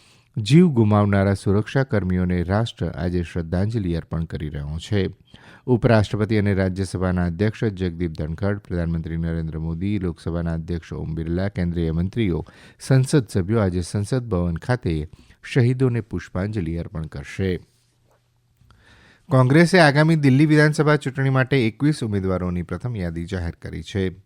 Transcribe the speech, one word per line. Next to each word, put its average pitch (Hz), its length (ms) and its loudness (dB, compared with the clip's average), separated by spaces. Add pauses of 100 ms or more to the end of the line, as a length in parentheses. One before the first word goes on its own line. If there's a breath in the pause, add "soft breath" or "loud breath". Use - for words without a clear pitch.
(380 soft breath)
જીવ 147 300 6
ગુમાવનારા 104 640 4
સુરક્ષા 107 480 0
કર્મીઓને 90 600 0
રાષ્ટ્ર 98 460 -2
આજે 87 340 -2
શ્રદ્ધાંજલિ 90 720 -2
અર્પણ 82 300 -4
કરી 80 240 -8
રહ્યો 73 300 -8
છે. 95 300 -2 (580 soft breath)
ઉપરાષ્ટ્રપતિ 110 680 2
અને 101 180 2
રાજ્યસભાના 92 720 -2
અધ્યક્ષ 101 380 -2
જગદીપ 90 460 -4
ધનખડ, 82 480 -4
પ્રધાનમંત્રી 82 580 -4
નરેન્દ્ર 82 420 -4
મોદી, 82 400 -4
લોકસભાના 85 560 -4
અધ્યક્ષ 82 380 -6
ઓમ 80 220 -8
બિરલા, 85 340 -2
કેન્દ્રીય 87 420 -2
મંત્રીઓ, 85 560 -2 (340 loud breath)
સંસદ 131 480 2
સભ્યો 104 300 -2
આજે 90 220 0
સંસદ 110 480 -4
ભવન 87 280 -2
ખાતે 80 520 -4 (360 soft breath)
શહીદોને 127 560 0
પુષ્પાંજલિ 90 760 -6
અર્પણ 82 260 -8
કરશે. 85 540 -6 (1700 soft breath)
કોંગ્રેસે 147 480 6
આગામી 156 360 6
દિલ્હી 143 320 6
વિધાનસભા 151 500 4
ચૂંટણી 135 340 -2
માટે 131 360 2
એકવીસ 143 380 -2
ઉમેદવારોની 92 580 -2
પ્રથમ 113 340 -8
યાદી 85 280 -6
જાહેર 85 380 -6
કરી 82 200 -10
છે. 92 280 -2 (160)